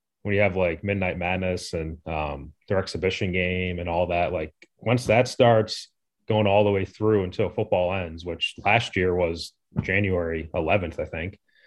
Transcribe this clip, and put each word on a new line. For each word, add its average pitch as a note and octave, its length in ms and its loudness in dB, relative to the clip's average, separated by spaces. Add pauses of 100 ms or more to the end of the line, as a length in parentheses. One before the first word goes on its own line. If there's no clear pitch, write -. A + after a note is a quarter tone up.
(240)
when G#2 120 -2
you G2+ 60 4
have, F#2+ 160 2
like, E2+ 260 0
Midnight F#2+ 340 -2
Madness F2+ 580 -4
and, E2 320 -6
um, D2 480 -6 (140)
their F#2+ 100 0
exhibition F#2 520 -2
game F2+ 480 -2
and F2 100 -6
all E2+ 200 0
that. F2 240 0
Like, D#2 200 -6 (260)
once A#2+ 280 0
that A#2+ 220 4
starts, A2+ 640 4 (360)
going G#2+ 200 2
all G2+ 180 6
the G#2 80 4
way F#2+ 120 0
through G#2+ 380 2
until F#2 280 -2
football F#2 440 0
ends, E2+ 300 -8
which E2+ 400 -6
last A2+ 320 2
year F2+ 180 4
was E2 380 -2 (280)
January F2 760 -2
eleventh, E2+ 440 0
I D#2 60 -6
think. E2 340 -8 (280)